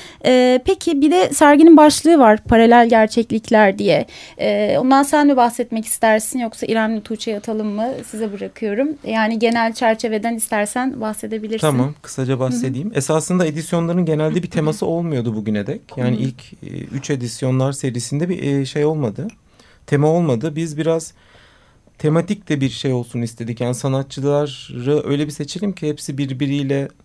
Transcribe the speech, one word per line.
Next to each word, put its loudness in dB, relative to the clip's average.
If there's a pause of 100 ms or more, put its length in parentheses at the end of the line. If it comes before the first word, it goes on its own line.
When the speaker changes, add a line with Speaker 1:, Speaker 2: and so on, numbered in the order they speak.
(260)
Speaker 1:
Ee, 4
peki 0
bir 4
de 2
serginin 8
başlığı 6
var, 6
paralel 6
gerçeklikler 2
diye. 2 (340)
Ee, 0
ondan 4
sen 2
mi 4
bahsetmek 0
istersin 0
yoksa -8
İrem'le -2
Tuğçe'ye -8
atalım -6
mı? -4 (240)
Size -8
bırakıyorum. -4 (180)
Yani -2
genel 0
çerçeveden -2
istersen -4
bahsedebilirsin. -6
Speaker 2:
Tamam, 0
kısaca -4
bahsedeyim. -4
Speaker 1:
Hı -8
hı. -4
Speaker 2:
Esasında 0
edisyonların -2
genelde -2
bir -8
teması -2
olmuyordu -2
bugüne -4
dek. -8 (140)
Yani -2
Speaker 1:
Hı -4
hı. -4
Speaker 2:
ilk, -8 (100)
e, -14
üç -10
edisyonlar -2
serisinde -4
bir, -6
e, -2
şey -2
olmadı. -2 (580)
Tema 2
olmadı. 0
Biz -6
biraz -2 (840)
tematik -2
de -2
bir 0
şey -4
olsun -6
istedik. -8
Yani -2
sanatçıları -4
öyle -2
bir -8
seçelim -8
ki -8
hepsi -8
birbiriyle -4 (180)